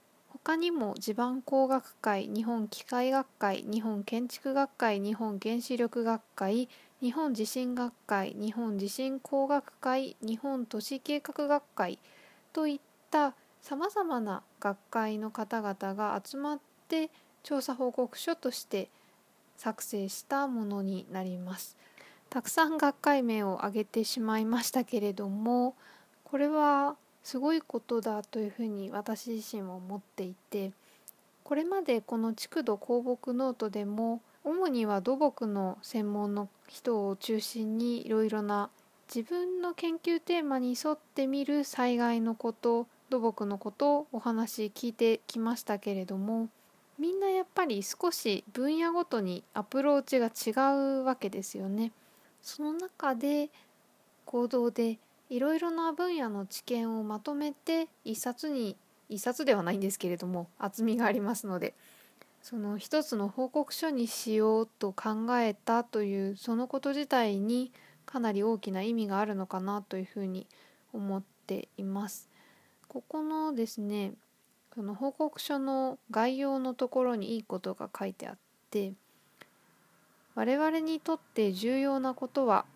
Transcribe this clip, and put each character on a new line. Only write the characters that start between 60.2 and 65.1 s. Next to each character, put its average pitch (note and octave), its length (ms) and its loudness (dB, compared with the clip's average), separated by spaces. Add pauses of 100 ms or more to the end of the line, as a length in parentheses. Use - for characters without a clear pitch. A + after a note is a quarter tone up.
も、 F3+ 220 -4 (100)
厚 G#3 240 -4
み A3+ 140 4
が A#3+ 80 2
あ G#3 80 6
り A3 80 2
ま G#3 160 0
す - 100 -8
の F#3 140 -2
で、 - 140 -2 (680)
そ - 140 -10
の G#3 220 -4
一 D4+ 260 0
つ B3+ 120 -4
の G3+ 120 0
報 B3+ 200 -2
告 D4 240 0
書 D#4+ 180 -2
に A#3+ 180 0
し A3 280 -2
よ A3 260 6
う A3+ 60 -2 (120)
と G3 120 -2
考 A3 340 -2 (120)